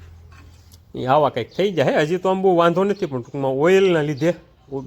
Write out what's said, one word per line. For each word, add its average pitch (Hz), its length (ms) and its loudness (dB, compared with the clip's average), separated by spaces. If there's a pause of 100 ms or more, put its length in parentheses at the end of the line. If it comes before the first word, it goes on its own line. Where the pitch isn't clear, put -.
(960)
એ 127 100 -8
આવા 139 240 2
કંઈક 117 280 -8
થઈ 202 140 0
જાય. 175 300 0
હજી 160 160 -2
તો 190 120 -4
આમ 190 120 -2
બહુ 190 140 2
વાંધો 170 280 2
નથી, 196 220 -4
પણ 135 160 -8
ટૂંકમાં 135 300 -4
ઓઇલના 175 500 2
લીધે 151 320 -2 (540)